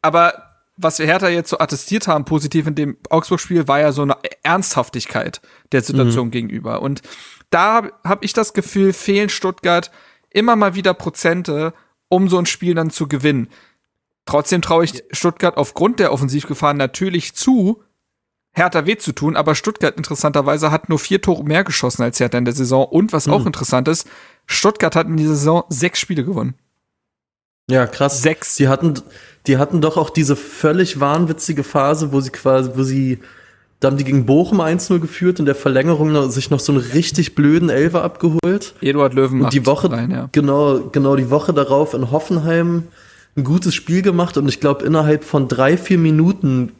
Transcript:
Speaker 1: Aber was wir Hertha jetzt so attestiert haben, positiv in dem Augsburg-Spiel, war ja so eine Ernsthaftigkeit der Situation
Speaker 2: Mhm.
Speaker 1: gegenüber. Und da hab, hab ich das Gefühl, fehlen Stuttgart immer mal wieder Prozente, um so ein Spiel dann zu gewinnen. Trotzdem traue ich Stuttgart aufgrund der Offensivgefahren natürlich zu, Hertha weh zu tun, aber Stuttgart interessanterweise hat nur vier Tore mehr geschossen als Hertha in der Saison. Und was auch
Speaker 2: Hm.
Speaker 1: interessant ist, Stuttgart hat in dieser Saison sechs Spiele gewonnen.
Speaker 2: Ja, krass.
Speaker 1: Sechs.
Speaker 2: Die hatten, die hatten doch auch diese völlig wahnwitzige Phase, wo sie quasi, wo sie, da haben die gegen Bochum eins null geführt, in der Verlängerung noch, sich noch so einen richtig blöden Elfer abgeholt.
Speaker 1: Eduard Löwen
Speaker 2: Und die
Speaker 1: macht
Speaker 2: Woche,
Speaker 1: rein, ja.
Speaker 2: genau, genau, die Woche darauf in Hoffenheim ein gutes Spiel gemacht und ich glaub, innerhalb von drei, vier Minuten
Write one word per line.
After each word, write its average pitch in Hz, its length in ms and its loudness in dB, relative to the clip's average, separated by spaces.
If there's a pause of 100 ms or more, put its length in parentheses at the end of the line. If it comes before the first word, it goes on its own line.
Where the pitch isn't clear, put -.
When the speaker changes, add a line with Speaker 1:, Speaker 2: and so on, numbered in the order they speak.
Speaker 1:
Aber 170 320 2 (420)
was 160 220 -2
wir 156 80 0
Hertha 185 220 2
jetzt 170 220 -2
so - 100 -4
attestiert 165 480 -4
haben, 151 160 0
positiv 151 420 -2
in 156 80 -4
dem 147 220 -4 (120)
Augsburg-Spiel, 160 600 0
war 139 100 2
ja 147 140 4
so 143 100 -2
eine 139 140 0 (260)
Ernsthaftigkeit - 960 -4 (300)
der 131 120 2
Situation 123 440 0
Speaker 2:
Mhm. 113 60 -6
Speaker 1:
gegenüber. 117 500 -6
Und 135 200 -6 (480)
da 190 240 2
hab, 220 300 -4
hab 196 200 -2
ich 196 80 -4
das 220 200 -2
Gefühl, 196 400 0
fehlen 202 360 -2
Stuttgart 180 640 -2 (380)
immer 226 260 2
mal 202 180 2
wieder 185 180 0
Prozente, 165 800 -2 (360)
um 185 200 4
so 180 100 4
ein 175 80 0
Spiel 175 280 -2
dann 160 160 -2
zu 156 160 -4
gewinnen. 139 400 0 (800)
Trotzdem 151 340 0
traue 165 240 2
ich - 280 -8
Stuttgart 170 440 -2
aufgrund 202 440 -2
der 185 120 2
Offensivgefahren 143 680 -2
natürlich 175 580 -4
zu, 226 460 2 (720)
Hertha 170 320 0
weh 214 120 0
zu - 140 -6
tun, 151 240 -2
aber 147 180 2
Stuttgart - 420 -2
interessanterweise 147 760 0
hat 160 200 -2
nur 156 80 2
vier - 240 -2
Tore 175 200 0
mehr 156 220 0
geschossen 127 380 -2
als 120 180 -2
Hertha 123 180 0
in 123 60 0
der 120 100 0
Saison. 131 320 0
Und 196 280 0
was 151 140 0
auch - 120 2
Speaker 2:
Hm. 113 60 -2
Speaker 1:
interessant 131 420 -2
ist, 160 180 -2 (400)
Stuttgart 202 480 0
hat - 120 2
in 165 100 -2
dieser 156 180 2
Saison 156 360 2
sechs 165 300 -2
Spiele 156 240 -4
gewonnen. 139 300 -4 (1160)
Speaker 2:
Ja, 127 160 4
krass. 139 360 -2
Speaker 1:
Sechs. - 340 -2
Speaker 2:
Die 139 120 2
hatten, 143 260 0 (520)
die 131 100 4
hatten 147 240 0
doch 156 160 0
auch 160 140 0
diese 143 260 0
völlig 160 640 0
wahnwitzige 156 640 0
Phase, 147 480 0
wo 139 80 2
sie 131 100 -8
quasi, 131 440 0
wo 131 80 0
sie, 131 380 -2 (600)
da 135 80 4
haben 139 80 2
die 139 80 -2
gegen 131 220 2
Bochum 175 340 4
eins 170 300 -2
null 180 100 4
geführt, 180 380 -2
in 147 80 0
der 139 80 2
Verlängerung 151 580 2
noch, 139 160 2
sich 127 220 -4
noch 139 100 2
so - 120 0
einen 135 100 2
richtig 151 520 0
blöden 156 360 4
Elfer 151 320 2
abgeholt. 175 800 -2
Speaker 1:
Eduard 139 320 2
Löwen 131 280 2
Speaker 2:
Und 131 120 2
die 139 60 4
Speaker 1:
macht 120 60 -2
Speaker 2:
Woche, 147 260 2
Speaker 1:
rein, 117 180 -4
ja. 127 220 -6
Speaker 2:
genau, 143 480 2 (120)
genau, 139 240 2
die 127 140 0
Woche 151 240 0
darauf 143 400 2
in 120 160 -2
Hoffenheim 165 760 0 (520)
ein 139 80 -2
gutes 170 300 0
Spiel 180 280 -2
gemacht 175 340 0
und 143 120 0
ich - 120 -4
glaub, 139 220 0
innerhalb 151 420 2
von 139 240 -2
drei, 139 300 2
vier 180 200 0
Minuten 156 800 2